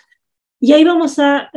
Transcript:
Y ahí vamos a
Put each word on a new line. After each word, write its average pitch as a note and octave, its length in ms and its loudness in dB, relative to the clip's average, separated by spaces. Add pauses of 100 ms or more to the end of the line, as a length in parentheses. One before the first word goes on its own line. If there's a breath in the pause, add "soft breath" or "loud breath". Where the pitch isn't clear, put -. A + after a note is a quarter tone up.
(580 soft breath)
Y B3+ 140 2
ahí D#4 120 4
vamos E4 340 -2
a C#4+ 380 -2